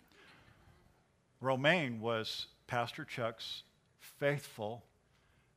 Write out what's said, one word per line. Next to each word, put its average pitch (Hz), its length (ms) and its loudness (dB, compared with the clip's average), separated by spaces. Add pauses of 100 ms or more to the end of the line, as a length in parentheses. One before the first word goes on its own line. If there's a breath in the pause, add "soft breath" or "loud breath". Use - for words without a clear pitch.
(1400 loud breath)
Romaine 131 580 4
was 113 480 -2 (200)
Pastor 120 360 -2
Chuck's - 600 -6 (360)
faithful 131 840 -2 (720 soft breath)